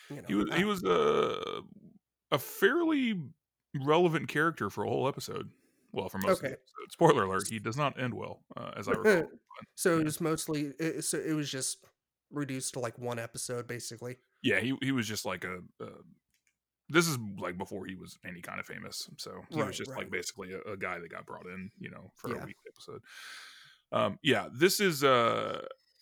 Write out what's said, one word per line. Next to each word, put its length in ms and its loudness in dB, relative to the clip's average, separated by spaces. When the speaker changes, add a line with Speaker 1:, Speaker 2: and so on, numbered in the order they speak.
Speaker 1:
you 140 -10
know, 60 -14
Speaker 2:
He 60 0
was, 200 2
he 100 6
Speaker 1:
uh, 20 2
Speaker 2:
was 160 0
a, 800 2
a 60 4
fairly 840 2
relevant 440 6
character 420 0
for 140 -4
a 40 0
whole 180 2
episode, 440 -6
well, 160 -2
for 100 -6
most 220 2
of 60 -6
the 20 -4
Speaker 1:
Okay. 60 -10
Speaker 2:
episode. 380 -16
Spoiler 320 8
alert: 240 0
he 100 -4
does 180 -4
not 240 0
end 140 -2
well, 300 -10
uh, 200 -10
as 120 -6
I 40 4
recall, 380 6
Speaker 1:
<laughs> 100 -20
Speaker 2:
but, 80 -18
Speaker 1:
So 220 4
it 0 -
Speaker 2:
yeah. 60 4
Speaker 1:
was 160 -2
mostly, 580 -2
it, 260 -2
so 140 -2
it 140 0
was 180 -2
just 340 -4
reduced 440 -4
to, 60 -6
like, 180 -4
one 200 -4
episode, 480 -6
basically? 520 -10
Speaker 2:
Yeah, 180 4
he, 220 0
he 100 2
was 140 2
just 200 -4
like 180 -4
a, 140 -6
a, 80 -10
this 200 4
is, 100 0
like, 200 -6
before 280 -8
he 80 -8
was 320 -16
any 140 -12
kind 200 -10
of 60 -8
famous, 420 -10
so 320 -12
he 120 0
was 80 -2
Speaker 1:
Right, 60 -6
Speaker 2:
just, 200 -8
like, 80 -6
Speaker 1:
right. 60 -14
Speaker 2:
basically 420 -6
a, 80 -8
a 40 -8
guy 220 -6
that 120 -14
got 160 -14
brought 200 -14
in, 320 -12
you 120 -12
know, 260 -18
for 180 -6
a 20 -4
Speaker 1:
Yeah. 80 -8
Speaker 2:
weekly 300 -16
episode. 280 -16
Um, 300 2
yeah, 300 2
this 280 4
is, 240 2
uh, 640 4